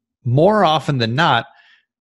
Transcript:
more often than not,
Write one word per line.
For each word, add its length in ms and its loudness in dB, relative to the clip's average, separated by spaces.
more 400 2
often 320 -2
than 180 -4
not, 300 0